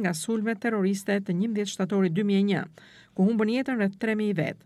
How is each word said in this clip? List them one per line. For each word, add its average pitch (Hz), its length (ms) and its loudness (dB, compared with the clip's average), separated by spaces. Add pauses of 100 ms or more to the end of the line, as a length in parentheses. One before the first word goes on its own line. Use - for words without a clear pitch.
nga 175 100 0
sulmet 226 480 -4
terroriste 202 560 0
të 185 220 -2
njëmbëdhjetë 208 340 -2
shtatorit 190 400 0
dy 202 160 0
mijë 196 140 4
e 202 80 2
një, 143 120 -2 (540)
ku 190 80 4
humbën 220 320 2
jetën 262 240 -2
rreth 196 160 -2
tre 220 160 0
mijë 208 240 -2
vet. 147 280 -2